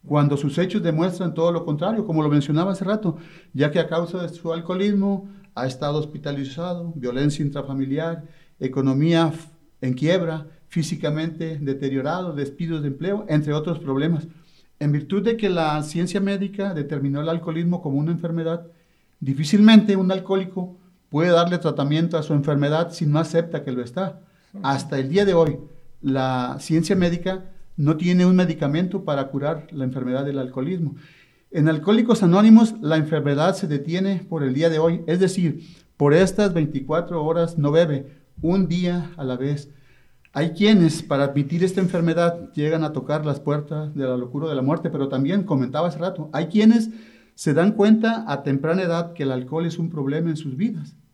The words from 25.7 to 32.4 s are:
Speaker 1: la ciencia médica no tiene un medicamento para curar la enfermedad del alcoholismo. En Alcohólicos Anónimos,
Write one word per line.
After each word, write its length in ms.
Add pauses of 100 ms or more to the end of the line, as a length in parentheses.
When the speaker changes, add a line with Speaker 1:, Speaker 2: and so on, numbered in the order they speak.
Speaker 1:
la 600
ciencia 340
médica 480 (320)
no 220
tiene 280
un 120
medicamento 680
para 240
curar 440
la 120
enfermedad 400
del 160
alcoholismo. 560 (560)
En 160
Alcohólicos 560
Anónimos, 560